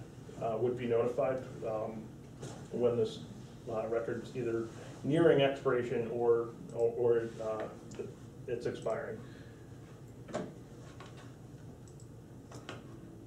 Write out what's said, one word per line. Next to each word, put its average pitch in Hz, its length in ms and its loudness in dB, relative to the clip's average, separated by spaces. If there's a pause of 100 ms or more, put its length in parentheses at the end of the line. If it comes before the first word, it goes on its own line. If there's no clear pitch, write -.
(420)
uh, 113 140 2
would 123 220 2
be 120 80 -2
notified, 120 580 4 (220)
um, 110 360 -2 (680)
when 120 240 4
this, 110 240 2 (500)
uh, 110 180 0
record's 113 460 -2
either 113 320 0 (380)
nearing 143 380 8
expiration 123 680 4
or, 117 380 6 (260)
or, 117 220 4
or, 117 320 6 (140)
uh, 110 200 -2 (840)
it's - 180 -2
expiring. - 540 -2 (4000)